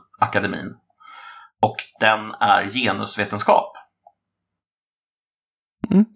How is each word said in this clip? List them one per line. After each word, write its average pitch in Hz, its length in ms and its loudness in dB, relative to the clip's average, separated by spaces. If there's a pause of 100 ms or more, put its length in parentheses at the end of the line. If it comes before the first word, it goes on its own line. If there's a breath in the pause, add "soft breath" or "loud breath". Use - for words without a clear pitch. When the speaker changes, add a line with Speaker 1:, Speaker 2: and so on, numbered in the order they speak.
(200)
Speaker 1:
akademin. 101 540 -4 (880 loud breath)
Och 107 140 -2 (240)
den 107 400 2
är 101 280 2
genusvetenskap. 104 1040 -2 (2250)
Speaker 2:
Mm, 196 140 6 (120)